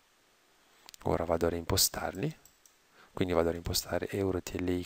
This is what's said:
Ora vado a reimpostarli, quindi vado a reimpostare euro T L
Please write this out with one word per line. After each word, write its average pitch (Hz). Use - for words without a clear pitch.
Ora 87
vado 85
a 85
reimpostarli, 90
quindi 87
vado 85
a -
reimpostare 87
euro 95
T -
L 90